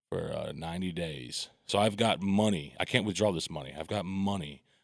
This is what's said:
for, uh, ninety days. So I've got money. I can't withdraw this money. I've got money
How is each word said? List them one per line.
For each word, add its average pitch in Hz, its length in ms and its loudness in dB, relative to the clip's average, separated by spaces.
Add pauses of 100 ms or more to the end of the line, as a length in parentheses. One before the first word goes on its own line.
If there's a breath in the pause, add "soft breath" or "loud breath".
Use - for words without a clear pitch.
for, 80 240 -4
uh, 76 220 -6
ninety 85 360 -4
days. 78 580 -6 (180)
So 101 100 2
I've 104 200 4
got 110 220 4
money. 98 600 2
I 90 60 0
can't 120 200 0
withdraw 101 260 2
this 82 180 -2
money. 69 280 -10
I've 80 100 -8
got 101 180 -2
money 95 580 -2 (200)